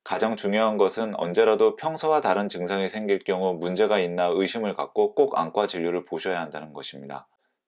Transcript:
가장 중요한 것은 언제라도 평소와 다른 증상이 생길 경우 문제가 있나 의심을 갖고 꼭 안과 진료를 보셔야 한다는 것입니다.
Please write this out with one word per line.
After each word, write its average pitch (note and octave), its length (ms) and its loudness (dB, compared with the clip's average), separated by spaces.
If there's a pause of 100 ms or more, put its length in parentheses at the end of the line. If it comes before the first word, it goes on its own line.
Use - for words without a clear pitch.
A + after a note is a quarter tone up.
가장 A2 320 -2
중요한 G#2+ 400 0
것은 G#2 400 2
언제라도 G#2+ 580 4
평소와 D#3 460 0
다른 G#2+ 280 0
증상이 F#2+ 400 -2
생길 G2+ 300 -2
경우 F#2 360 -2
문제가 F#2 440 2
있나 F2 280 0
의심을 F#2+ 500 0
갖고 - 380 0
꼭 C#3 220 2
안과 E2 300 0
진료를 F2 380 -2
보셔야 F2 360 -4
한다는 D2+ 320 -10
것입니다. C#2 540 -14 (420)